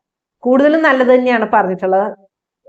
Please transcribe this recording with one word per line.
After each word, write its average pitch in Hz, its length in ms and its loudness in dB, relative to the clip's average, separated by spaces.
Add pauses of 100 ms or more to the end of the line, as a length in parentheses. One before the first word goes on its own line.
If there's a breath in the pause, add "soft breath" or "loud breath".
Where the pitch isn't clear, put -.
(400)
കൂടുതലും 294 440 0
നല്ലത് 262 240 0
തന്നെയാണ് 247 460 0
പറഞ്ഞിട്ടുള്ളത്. 190 640 -2 (520)